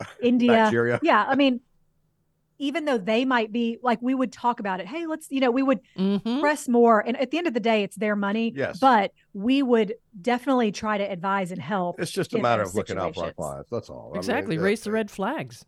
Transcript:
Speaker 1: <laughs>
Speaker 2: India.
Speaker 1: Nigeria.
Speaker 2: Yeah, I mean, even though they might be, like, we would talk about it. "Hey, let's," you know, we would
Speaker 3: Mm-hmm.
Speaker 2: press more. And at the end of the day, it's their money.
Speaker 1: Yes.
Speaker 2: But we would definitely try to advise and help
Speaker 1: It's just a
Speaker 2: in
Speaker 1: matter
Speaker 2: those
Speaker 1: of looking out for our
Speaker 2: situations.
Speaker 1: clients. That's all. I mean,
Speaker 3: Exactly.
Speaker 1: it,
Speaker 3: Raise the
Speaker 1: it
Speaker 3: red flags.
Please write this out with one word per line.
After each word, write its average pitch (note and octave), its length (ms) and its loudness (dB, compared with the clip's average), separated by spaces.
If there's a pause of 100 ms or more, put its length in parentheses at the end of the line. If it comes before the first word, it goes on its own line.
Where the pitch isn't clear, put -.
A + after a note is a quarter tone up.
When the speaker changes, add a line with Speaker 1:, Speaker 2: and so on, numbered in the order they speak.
Speaker 1:
<laughs> - 200 -16
Speaker 2:
India. B3 300 4 (140)
Speaker 1:
Nigeria. A#2+ 380 2
Speaker 2:
Yeah, B3+ 260 4
I C4+ 80 0
mean, C4 240 2 (960)
even D4 260 -4
though C4+ 140 0
they A3 260 0
might A#3+ 280 0
be, A#3 300 -2
like, A#3+ 200 0
we B3+ 120 0
would B3+ 180 -2
talk A#3+ 280 -2
about F#3+ 200 -4
it. F3 60 -10
"Hey, E4 200 -8
let's," D#4 240 -8
you C4+ 100 -2
know, B3+ 100 4
we C4+ 120 2
would C4 180 2 (160)
Speaker 3:
Mm-hmm. G3+ 440 0
Speaker 2:
press D4 280 0
more. A#3 320 6
And A#3 180 -2
at B3 120 -2
the D#4 80 -2
end F4 80 -2
of B3 80 -2
the A#3 60 0
day, A3 220 2
it's F#3+ 140 -8
their G#3 200 -2
money. G#3+ 380 -2
Speaker 1:
Yes. C3+ 240 -4
Speaker 2:
But A3 340 4 (200)
we B3+ 300 0
would A3+ 320 2 (260)
definitely A#3+ 500 0
try G#3+ 280 -4
to G3+ 60 -2
advise F#3+ 480 -4
and F3+ 80 -10
help F3 380 -4
Speaker 1:
It's E3+ 120 -4
just - 240 -4
a - 20 2
Speaker 2:
in G#2+ 60 0
Speaker 1:
matter A#2 200 2
Speaker 2:
those F#2 100 -4
Speaker 1:
of G2+ 40 -2
looking F#2+ 220 -4
out E2+ 160 -4
for E2+ 100 -6
our E2 40 -4
Speaker 2:
situations. D2+ 80 -12
Speaker 1:
clients. C#2+ 340 -8
That's A2+ 200 -8
all. B1+ 180 -16
I C3 40 -16
mean, F#3+ 60 -6
Speaker 3:
Exactly. G3 380 -4
Speaker 1:
it, E3 40 -4
Speaker 3:
Raise G3+ 220 -2
the G#3 80 -8
Speaker 1:
it - 40 -4
Speaker 3:
red A3 160 -4
flags. F#3+ 580 -8